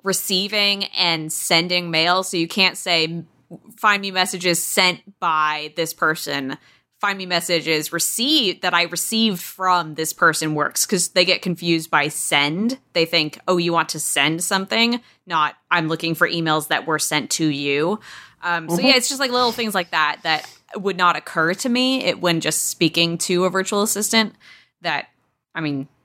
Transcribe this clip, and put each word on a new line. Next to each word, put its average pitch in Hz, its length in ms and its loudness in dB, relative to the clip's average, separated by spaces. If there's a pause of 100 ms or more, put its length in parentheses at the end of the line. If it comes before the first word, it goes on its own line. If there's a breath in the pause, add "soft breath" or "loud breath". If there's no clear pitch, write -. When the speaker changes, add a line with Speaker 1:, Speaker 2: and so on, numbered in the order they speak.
Speaker 1:
receiving 202 800 0 (120)
and 165 360 0
sending 175 580 0
mail. 170 320 2
So 185 140 -4
you 165 100 0
can't 185 300 0
say, 165 460 -2 (540)
"Find 202 240 2
me 196 100 -6
messages 180 520 0
sent - 560 0
by 156 560 0
this 160 180 -2
person." 147 640 -2 (440 soft breath)
"Find 196 160 0
me 190 80 -8
messages 160 680 0
received 233 680 0
that 180 120 0
I 170 100 4
received 180 580 0
from 180 540 0
this 160 180 -4
person" 156 420 2
works, 147 300 0
'cause 175 240 0
they 180 160 4
get 170 160 0
confused 170 500 -2
by 147 180 2
send. 165 680 0 (160)
They 165 120 4
think, 160 420 -2
"Oh, 185 100 2
you 170 160 0
want 160 160 0
to 160 100 -6
send 156 440 0
something," 226 580 0 (240 soft breath)
not, 156 300 -2 (160)
"I'm 170 160 2
looking 160 280 -2
for 175 140 2
emails 156 400 0
that - 180 0
were 156 120 0
sent 151 320 -2
to 165 160 0
you." 147 520 0 (420 loud breath)
Um, 170 280 -4
so 170 80 2
Speaker 2:
Mm-hmm. 202 80 0
Speaker 1:
yeah, 269 100 6
it's 247 140 0
just, 269 100 -6
like, 269 120 -2
little 247 200 2
things 226 240 -4
like 180 160 -2
that 151 320 0
that 160 260 -2 (260)
would 196 220 -2
not 175 200 4
occur 165 380 0
to - 140 -6
me 254 360 2
it, - 160 0
when 170 200 2
just - 280 -2
speaking 170 480 0
to 180 260 0
a 185 60 2
virtual 190 320 0
assistant 214 520 0 (480 loud breath)
that, 156 260 -4 (480)
I 151 40 -6
mean 143 280 -4 (180)